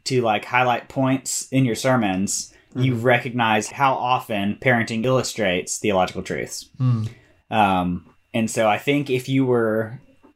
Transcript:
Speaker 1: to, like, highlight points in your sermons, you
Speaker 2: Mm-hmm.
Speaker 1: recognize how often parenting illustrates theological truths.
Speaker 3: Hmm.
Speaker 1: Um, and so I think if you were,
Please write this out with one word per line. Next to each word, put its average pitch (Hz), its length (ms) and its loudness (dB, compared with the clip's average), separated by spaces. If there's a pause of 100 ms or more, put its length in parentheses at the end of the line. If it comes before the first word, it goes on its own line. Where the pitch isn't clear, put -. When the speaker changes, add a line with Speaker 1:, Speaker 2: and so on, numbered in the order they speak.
Speaker 1:
to, - 180 0
like, 107 240 0
highlight 123 420 0
points 131 600 -2
in 135 140 2
your 117 100 0
sermons, 101 760 0 (240)
you 131 180 2
Speaker 2:
Mm-hmm. 113 100 -2
Speaker 1:
recognize 117 640 2
how 135 240 2
often 107 680 -2
parenting 113 440 0
illustrates 113 720 0
theological 95 440 0
truths. - 460 -8 (100)
Speaker 3:
Hmm. 120 260 0 (460)
Speaker 1:
Um, 92 560 2 (260)
and 113 180 -2
so 113 180 2
I 104 100 2
think 143 320 -2
if 127 180 -2
you 135 180 2
were, 113 540 0 (360)